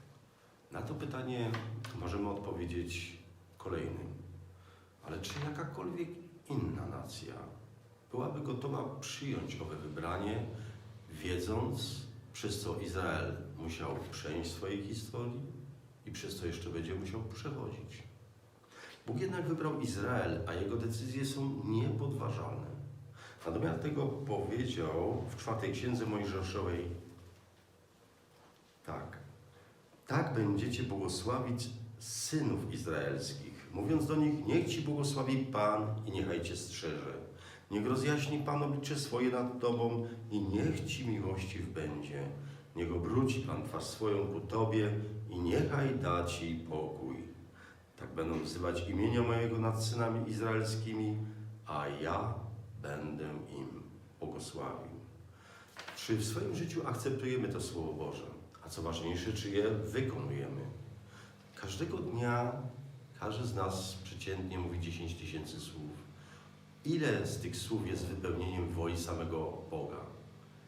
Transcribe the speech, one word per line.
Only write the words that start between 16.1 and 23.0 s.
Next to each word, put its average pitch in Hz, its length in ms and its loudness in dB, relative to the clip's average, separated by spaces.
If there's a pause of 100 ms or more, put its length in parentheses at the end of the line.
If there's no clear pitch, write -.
przez - 240 -6
co 87 100 -2
jeszcze 85 240 -2
będzie 82 240 0
musiał 110 260 -2 (140)
przechodzić? - 680 -4 (1040)
Bóg 113 140 2
jednak 185 280 2
wybrał 156 320 2
Izrael, 120 680 2
a 85 80 -2
jego 101 220 2
decyzje 127 500 0
są - 380 0
niepodważalne. - 1000 2 (800)